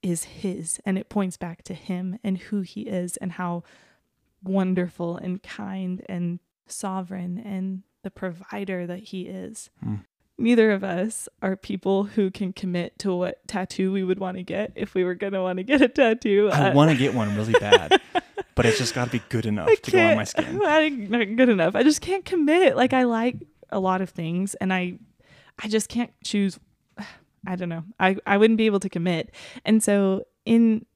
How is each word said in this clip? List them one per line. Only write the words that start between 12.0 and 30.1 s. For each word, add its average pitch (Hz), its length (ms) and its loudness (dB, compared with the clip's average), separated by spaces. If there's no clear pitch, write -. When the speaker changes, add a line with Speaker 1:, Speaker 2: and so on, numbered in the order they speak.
Speaker 1:
who 202 260 0
can 190 220 -6
commit 175 480 -6
to 190 140 -2
what - 340 -6
tattoo 190 420 -2
we 190 140 -2
would 185 140 0
wanna 185 240 -6
get 202 340 -6
if - 180 -8
we 185 80 2
were 180 120 0
gonna 196 280 -4
wanna 185 200 -2
get 262 180 4
a 247 80 8
tattoo. 220 640 4
Speaker 2:
I 147 180 4
Speaker 1:
Uh, - 40 0
Speaker 2:
wanna 151 200 8
get 131 200 2
one 104 220 0
really 110 180 0
bad, 415 460 4
Speaker 1:
<laughs> - 280 -14
Speaker 2:
but 117 120 4
it's 113 120 4
just 123 160 -2
gotta 123 160 -2
be 120 200 -2
good 113 160 -2
enough 104 220 0
Speaker 1:
I 453 80 8
Speaker 2:
to - 140 -8
go 370 80 4
on 330 60 6
my 214 80 -2
Speaker 1:
can't, - 40 -8
Speaker 2:
skin. 330 340 -4
Speaker 1:
<laughs> - 20 2
I, 311 260 4
not 220 460 -2
good 247 120 6
enough. 190 260 2
I 208 80 2
just 294 200 4
can't 381 220 -4
commit. 330 520 4
Like, 254 160 2
I 254 120 4
like 240 320 0
a 202 100 -2
lot 185 220 0
of 180 80 -8
things, 175 460 -6
and 190 160 -4
I, 180 260 -4
I 220 100 -10
just 214 200 0
can't 240 240 -4
choose. 202 360 -2
<sighs> - 480 -18
I 185 100 -6
don't 180 120 -6
know. 165 160 -8
I, 190 180 2
I 202 100 2
wouldn't 220 220 6
be 220 80 4
able 202 140 2
to 190 80 -6
commit. 170 420 -2
And 220 180 4
so 196 440 2